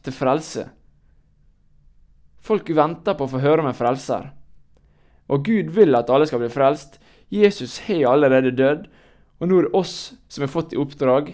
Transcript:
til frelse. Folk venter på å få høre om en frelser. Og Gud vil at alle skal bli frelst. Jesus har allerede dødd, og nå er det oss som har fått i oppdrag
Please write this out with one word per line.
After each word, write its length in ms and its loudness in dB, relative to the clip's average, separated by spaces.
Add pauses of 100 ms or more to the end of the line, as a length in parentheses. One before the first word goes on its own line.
til 100 -10
frelse. 500 -4 (1800)
Folk 320 -4
venter 400 0
på 120 -6
å 40 -8
få 120 -4
høre 200 2
om 60 -2
en 80 -8
frelser. 540 -4 (1000)
Og 140 -2
Gud 300 -2
vil 200 6
at 160 0
alle 160 4
skal 140 -4
bli 100 -4
frelst. 460 0 (320)
Jesus 560 0
har 240 0
allerede 460 4
dødd, 320 0 (520)
og 100 -4
nå 100 4
er 80 2
det 100 -2
oss 380 -6 (120)
som 160 -8
har 80 -6
fått 220 -6
i 60 -4
oppdrag 540 0